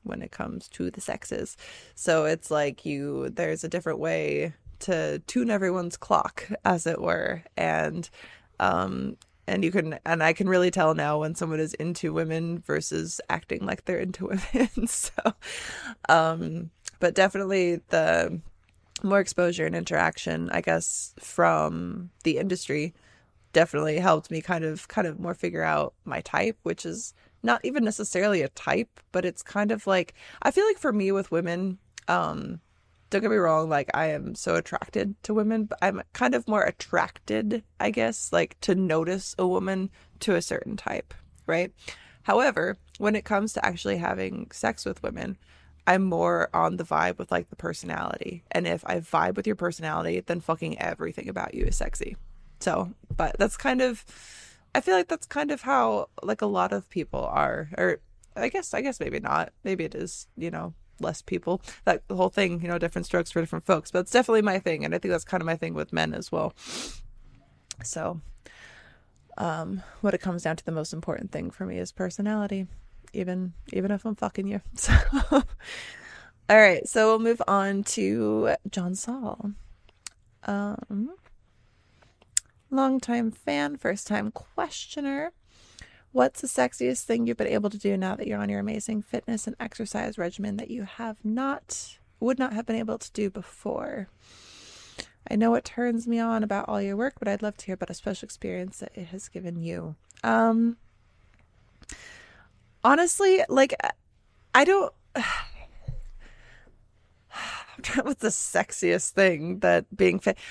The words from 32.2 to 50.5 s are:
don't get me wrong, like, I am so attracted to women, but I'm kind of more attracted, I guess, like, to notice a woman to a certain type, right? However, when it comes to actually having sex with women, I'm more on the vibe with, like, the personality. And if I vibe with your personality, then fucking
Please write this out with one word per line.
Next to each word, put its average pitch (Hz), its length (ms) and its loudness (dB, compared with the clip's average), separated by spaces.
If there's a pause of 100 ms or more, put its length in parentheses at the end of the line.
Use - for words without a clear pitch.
don't 196 60 4
get 220 100 2
me 220 60 4
wrong, 160 320 4
like, 147 260 2
I 160 120 2
am 151 280 -2
so - 220 0
attracted - 680 -2
to 214 120 -2
women, 214 320 2
but - 140 -8
I'm 196 220 0 (120)
kind 247 200 2
of 240 140 0
more 214 160 4
attracted, - 960 -2 (160)
I 214 120 2
guess, 226 420 -2
like, 165 300 2
to 190 120 4
notice 180 640 0
a 185 80 4
woman 190 440 0 (280)
to 202 160 2
a 170 80 4
certain - 340 -4
type, - 380 -6 (320)
right? 175 260 0 (500)
However, 202 540 2 (220)
when 208 160 2
it 202 100 0
comes 214 280 0
to - 120 -2
actually 180 340 0
having - 520 -4
sex - 340 -4
with - 200 -6
women, - 340 -6 (480)
I'm 185 160 6
more 170 500 2
on 170 240 2
the 175 60 -4
vibe - 360 2
with, - 120 -6
like, - 200 0
the - 60 -18
personality. - 920 -6
And 180 160 0
if 170 180 -2
I 180 140 -2
vibe 170 380 0
with 202 100 -4
your 214 80 0
personality, 170 640 -2
then 170 220 -4
fucking 165 400 -4